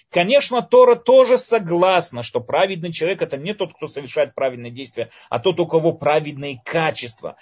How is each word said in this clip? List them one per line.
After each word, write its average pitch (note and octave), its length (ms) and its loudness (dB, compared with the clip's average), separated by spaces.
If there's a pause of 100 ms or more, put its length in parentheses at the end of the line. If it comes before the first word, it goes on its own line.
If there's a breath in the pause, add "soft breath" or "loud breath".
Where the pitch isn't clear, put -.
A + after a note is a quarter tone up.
Конечно, A#3+ 520 0
Тора B3 340 6
тоже B3 420 4
согласна, F3 840 0
что - 160 -6
праведный E3+ 540 -2
человек — F3 280 -4
это D3+ 140 -4
не D#3 180 -8
тот, F#3 200 -8
кто - 140 -12
совершает C3+ 460 -6
праведные A#2+ 380 -6
действия, A#2+ 380 -10 (200 loud breath)
а A#2+ 100 -4
тот, F3 200 -2
у E3+ 80 -2
кого E3 240 0
праведные C#3+ 720 -4
качества. C3 800 -6